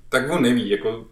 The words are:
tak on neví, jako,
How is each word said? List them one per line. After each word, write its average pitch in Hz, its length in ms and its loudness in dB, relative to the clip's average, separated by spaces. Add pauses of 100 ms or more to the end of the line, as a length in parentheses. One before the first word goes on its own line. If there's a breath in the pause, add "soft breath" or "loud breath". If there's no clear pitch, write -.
tak 131 200 0
on 165 120 2
neví, 120 280 2
jako, 110 420 -2